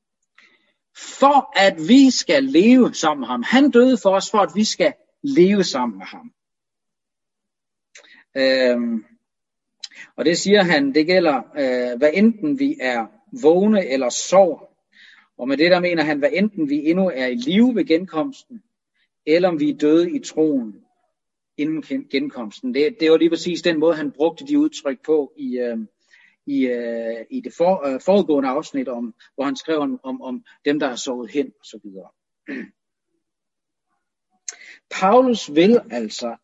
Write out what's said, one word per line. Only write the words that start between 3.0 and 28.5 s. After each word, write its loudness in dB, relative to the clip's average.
med -8
ham. -6
Han 2
døde 4
for 2
os, -4
for 0
at 0
vi 0
skal -2
leve 2
sammen -6
med -18
ham. -20
Øhm, 0
og -6
det 2
siger 4
han, 0
det 2
gælder, 2
øh, -4
hvad 2
enten 0
vi -2
er -4
vågne 2
eller -2
sover. 0
Og -8
med -2
det, 2
der 4
mener -2
han, -2
hvad 0
enten -2
vi 0
endnu 0
er -4
i -4
live 0
ved -2
genkomsten, -4
eller 2
om -2
vi 0
er -4
døde 2
i -6
troen -4
inden -4
gen-, -10
genkomsten. -8
Det, -2
det 2
var 6
lige 2
præcis -4
den 0
måde, 2
han -6
brugte -4
de 0
udtryk -4
på -2
i, -8
øh, -4
i, 0
øh, -6
i -8
det -12
for-, 0
øh, -4
foregående 0
afsnit, -6